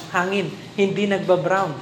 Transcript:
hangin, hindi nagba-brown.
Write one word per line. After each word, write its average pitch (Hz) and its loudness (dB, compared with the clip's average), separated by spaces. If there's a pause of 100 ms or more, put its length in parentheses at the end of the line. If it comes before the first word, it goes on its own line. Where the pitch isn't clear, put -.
(140)
hangin, 185 0 (240)
hindi 196 2
nagba-brown. 175 2